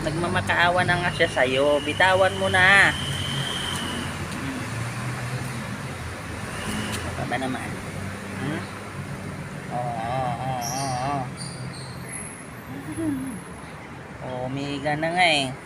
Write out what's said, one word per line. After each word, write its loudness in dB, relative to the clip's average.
Nagmamakaawa 4
na 4
nga 2
siya 4
sa'yo. 6
Bitawan 6
mo 2
na. 8
Hmm. -4
Baka -4
ba -2
naman? -2
Hmm? -2
Oo, -2
oo, -2
oo, -
oo. 0
Oh, -4
umiiga -2
na 2
nga 6
eh. 4